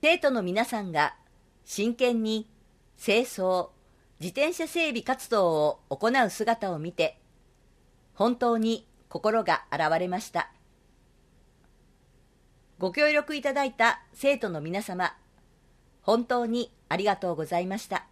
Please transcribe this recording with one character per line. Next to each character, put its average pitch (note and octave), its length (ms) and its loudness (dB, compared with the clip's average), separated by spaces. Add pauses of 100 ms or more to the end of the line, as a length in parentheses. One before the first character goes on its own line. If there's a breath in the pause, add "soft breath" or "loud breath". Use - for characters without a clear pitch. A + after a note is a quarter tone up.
生 E4 160 6
徒 D4 120 2
の A#3+ 120 0
皆 F#3 220 0
さ A3+ 180 -6
ん F#3 100 -8
が D3+ 240 2 (480)
真 A3+ 300 -2
剣 A#3+ 280 0
に A3 280 -2 (480)
清 G#3+ 220 2
掃、 F#3 480 -2 (500 soft breath)
自 - 140 -8
転 D4+ 200 0
車 E4+ 140 -6
整 E4 220 -2
備 A#3 140 -4
活 - 280 -4
動 F#3+ 220 4
を D3+ 360 2
行 G#3 200 0
う B3 220 2
姿 G#3+ 420 -2
を D#3+ 60 -6
見 D#3+ 140 -6
て、 - 280 0 (920)
本 A#3+ 200 2
当 A#3 240 0
に A3+ 300 -2 (200)
心 A3 360 0
が D#3+ 260 0
洗 D#3 180 0
わ E3 100 2
れ F3+ 100 -2
ま F3+ 100 -4
し - 120 -10
た。 - 200 -4 (2250)
ご F#3 140 -2
協 D4+ 200 4
力 D4 240 0
い C#4 60 -8
た C#4 120 -2
だ C#4 100 2
い C4 80 -2
た - 300 2 (100)
生 C#4 260 0
徒 G#3+ 120 -4
の D#3+ 100 -6
皆 E3+ 220 -6
様、 F3+ 340 -4 (840)
本 A3+ 220 2
当 A#3+ 220 -2
に A#3 260 -4 (160)
あ D#3 80 -2
り F#3+ 80 -2
が G3+ 120 2
と F#3 160 -4
う - 40 -2
ご D#3 80 -4
ざ E3+ 160 -2
い F3+ 60 -2
ま F#3+ 100 -4
し - 120 -10
た。 - 240 -6